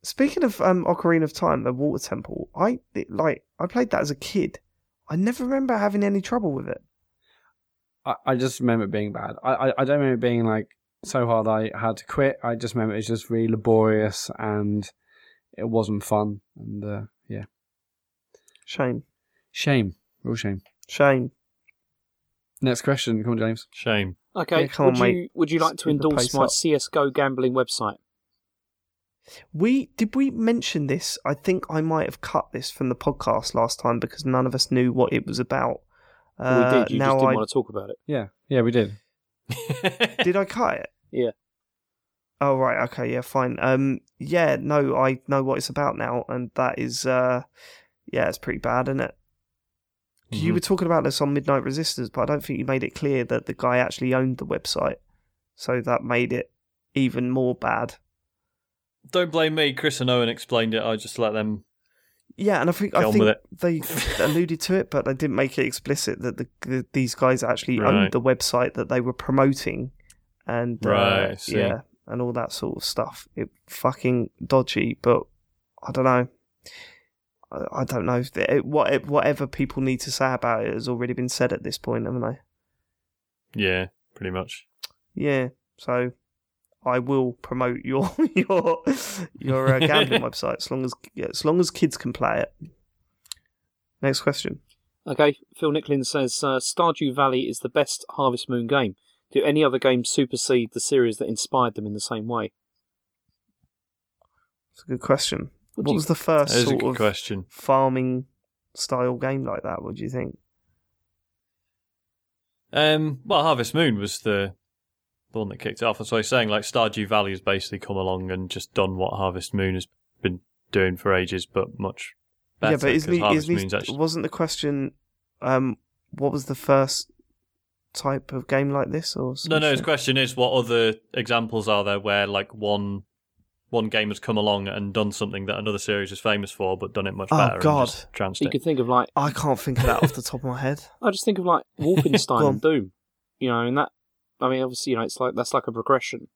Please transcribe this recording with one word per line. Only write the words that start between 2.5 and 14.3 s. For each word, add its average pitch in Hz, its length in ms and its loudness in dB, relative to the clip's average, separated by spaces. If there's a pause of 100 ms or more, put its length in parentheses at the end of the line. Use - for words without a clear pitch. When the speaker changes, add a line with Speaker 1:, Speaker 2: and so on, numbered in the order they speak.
Speaker 1:
I, 220 240 0 (140)
it, - 160 -6
like, - 340 -2 (160)
I 170 80 -2
played 247 240 0
that - 100 2
as 147 100 -2
a 135 40 -4
kid. - 440 -4 (500)
I 151 60 -4
never 233 280 0
remember 254 340 0
having 202 260 2
any 202 180 2
trouble 214 300 -2
with 135 160 -4
it. - 140 -6 (1200)
Speaker 2:
I, 127 100 -4 (100)
I 135 100 2
just 127 240 -2
remember 117 260 2
it 98 60 -4
being 104 220 -2
bad. 110 180 -8 (120)
I, 131 100 2
I, 131 140 2 (120)
I 135 60 4
don't 143 140 2
remember 135 140 4
it 120 60 0
being, 120 260 2
like, 110 220 0 (360)
so 123 220 0
hard 113 220 2
I 110 320 0
had 113 180 -2
to - 80 -20
quit. 139 380 0
I 117 120 -2
just 117 200 -6
remember 110 200 0
it's 107 120 -4
just 113 220 -4
really 113 180 0
laborious 110 920 2